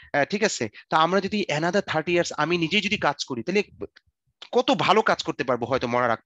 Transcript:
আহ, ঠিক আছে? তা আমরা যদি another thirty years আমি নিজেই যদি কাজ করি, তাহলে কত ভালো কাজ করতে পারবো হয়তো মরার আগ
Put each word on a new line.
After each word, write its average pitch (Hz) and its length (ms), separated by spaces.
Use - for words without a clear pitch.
আহ, 143 120
ঠিক 202 180
আছে? 151 260
তা 170 60
আমরা 170 240
যদি 196 280
another 170 340
thirty 156 280
years 170 260
আমি 160 220
নিজেই 165 220
যদি 202 160
কাজ - 280
করি, 120 180
তাহলে 202 200
কত 247 180
ভালো 196 320
কাজ 185 200
করতে 151 220
পারবো 120 220
হয়তো 127 200
মরার 120 240
আগ 110 160